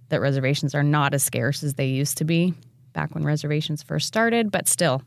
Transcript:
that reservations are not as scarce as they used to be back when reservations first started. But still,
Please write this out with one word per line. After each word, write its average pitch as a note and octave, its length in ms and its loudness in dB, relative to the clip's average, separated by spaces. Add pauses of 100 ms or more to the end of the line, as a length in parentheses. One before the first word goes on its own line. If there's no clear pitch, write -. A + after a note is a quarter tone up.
that D3 120 0
reservations C3+ 520 0
are C#3+ 100 2
not D3 300 4
as C#3 100 2
scarce B2 400 -2
as C#3 120 -2
they C3+ 120 0
used C3+ 300 -2
to E3 80 -2
be E3+ 280 2 (400)
back D3+ 200 -6
when D#3 100 -4
reservations D3+ 600 -2
first D#3 240 -4
started. A3+ 440 0
But - 160 -2
still, C3+ 400 2